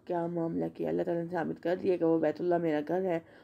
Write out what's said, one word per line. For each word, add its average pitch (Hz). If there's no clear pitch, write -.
क्या 175
मामला 165
किया। 165
अल्लाह 170
ताला 170
ने 170
साबित 165
कर 175
दिया 190
कि 165
वो 165
बैतुल्लाह 165
मेरा 156
घर 170
है 170